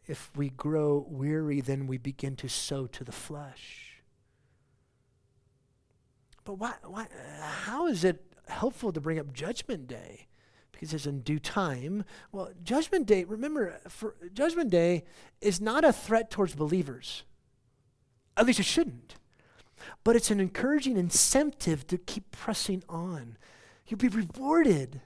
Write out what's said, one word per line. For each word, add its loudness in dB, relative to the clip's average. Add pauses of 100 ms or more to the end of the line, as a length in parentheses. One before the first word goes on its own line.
If -12
we -2
grow 2
weary, 0
then -2
we -4
begin -6
to -8
sow -4
to -12
the -12
flesh. -14 (2500)
But -10
why, -6 (100)
why, -10 (320)
how -4
is 2
it 4 (280)
helpful -2
to -4
bring -2
up -6
Judgment -6
Day? -16 (460)
Because -8
it's -4
in -4
due 0
time. -2 (300)
Well, -8 (120)
Judgment 2
Day, 6
remember, -2
for, -10 (180)
Judgment 0
Day 4 (340)
is 2
not 4
a 10
threat 2
towards 0
believers. -2 (1120)
At 6
least 4
it 2
shouldn't. -2 (880)
But 8
it's 4
an 4
encouraging 2
incentive 2
to 0
keep -10
pressing -4
on. -8 (500)
You'll -6
be 4
rewarded. 2